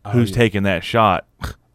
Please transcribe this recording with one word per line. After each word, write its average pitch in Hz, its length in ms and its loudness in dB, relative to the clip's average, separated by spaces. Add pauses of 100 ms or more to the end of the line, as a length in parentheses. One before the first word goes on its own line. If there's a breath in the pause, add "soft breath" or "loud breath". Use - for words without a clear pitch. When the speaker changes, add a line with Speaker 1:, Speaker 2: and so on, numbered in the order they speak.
Speaker 1:
Oh, 104 60 -12
Speaker 2:
Who's 117 180 2
Speaker 1:
yeah. 95 80 -6
Speaker 2:
taking 107 280 2
that 92 200 -2
shot?" 107 420 0 (140)
<laughs> - 160 -10 (180)